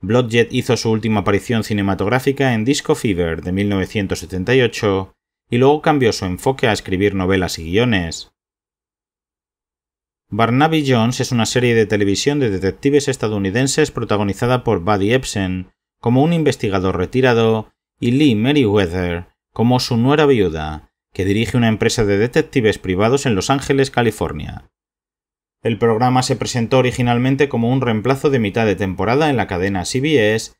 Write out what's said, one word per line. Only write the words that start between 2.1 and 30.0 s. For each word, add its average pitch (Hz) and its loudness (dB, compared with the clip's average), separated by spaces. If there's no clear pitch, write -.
en 110 -2
Disco 147 0
Fever 85 -2
de 87 -6
mil 101 0
novecientos 95 -4
setenta 92 -4
y 131 4
ocho 98 -2
y 120 0
luego 143 4
cambió 135 2
su - -6
enfoque 120 -2
a 107 2
escribir 98 -2
novelas 92 -2
y 82 -10
guiones. 95 -2
Barnaby 131 2
Jones 120 2
es 123 -2
una 117 2
serie 120 2
de 113 4
televisión 104 0
de 131 0
detectives 101 0
estadounidenses 117 -2
protagonizada 110 -2
por 104 0
Buddy 101 0
Ebsen, 95 -4
como 123 2
un 165 2
investigador 104 0
retirado, 113 0
y 120 0
Lee 139 4
Meriwether 98 0
como 123 2
su 127 -4
nuera 143 2
viuda, 80 -2
que 92 -4
dirige 107 -2
una 117 2
empresa 110 0
de 101 0
detectives 120 0
privados 107 0
en 120 0
Los 110 -2
Ángeles, 135 0
California. 87 -4
El 113 -2
programa 120 2
se 127 -2
presentó 113 -2
originalmente 127 2
como 117 0
un 131 2
reemplazo 123 0
de 139 2
mitad 110 0
de 98 2
temporada 101 0
en 135 0
la 101 0
cadena 92 -2
C 131 -4